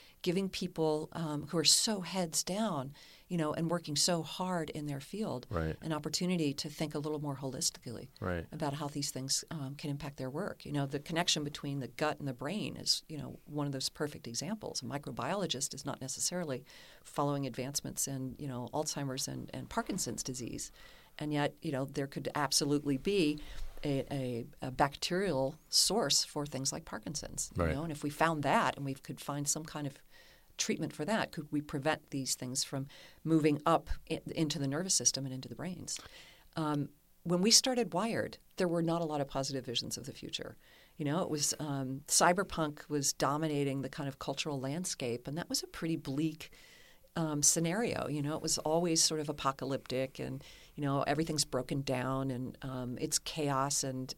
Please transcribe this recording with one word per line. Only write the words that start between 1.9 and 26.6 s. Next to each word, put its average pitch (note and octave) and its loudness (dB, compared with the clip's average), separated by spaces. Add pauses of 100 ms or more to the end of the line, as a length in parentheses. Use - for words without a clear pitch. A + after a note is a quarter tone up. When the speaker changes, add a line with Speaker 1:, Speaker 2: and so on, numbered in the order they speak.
Speaker 1:
heads E3+ 0
down, F3 -2 (360)
you F3+ 0
know, D3+ 2
and E3 0
working E3+ 0
so E3+ 4
hard F3 -2
in D3+ -4
their C#3 -2
field, D3 -4
Speaker 2:
Right. D#2+ 0
Speaker 1:
an D#3+ -2
opportunity D#3 2
to - -6
think D3+ -4
a D#3 -2
little D3+ -2
more C#3+ -2
holistically - -4 (100)
Speaker 2:
Right. F2+ -2
Speaker 1:
about D3 -2
how D3 -4
these D3 -4
things, C3 -2
um, C#3 -4
can D3 -6
impact C#3+ -4
their B2+ -4
work. D#3+ -6
You D3 -4
know, C#3+ 2
the C3+ -4
connection D#3+ 2
between C#3+ -4
the B2 -4
gut D3+ 0
and C#3+ -4
the C3 -2
brain C#3+ -4
is, - 2
you D#3 -8
know, B2+ -8
one D3 -2
of C#3+ 0
those C3+ -2
perfect - -4
examples. D3 -4
A B2+ -10
microbiologist C#3+ -2
is - -10
not - -4
necessarily C#3+ -2 (400)
following C#3+ 0
advancements B2+ -2
in, C3 -4
you C#3+ -6
know, B2 -4
Alzheimer's C#3 -2
and, C3 -6
and C3 -8
Parkinson's F#3 -2
disease. - -6 (440)
And D3+ -4
yet, D3 0
you D#3+ -2
know, C3+ 0
there C#3 -2
could C#3 -6
absolutely C#3+ 2
be D3+ 2 (440)
a, C#3 0
a, B2+ -2 (160)
a C3+ -4
bacterial C#3+ 2 (120)
source - 4
for D3 -4
things C3+ -2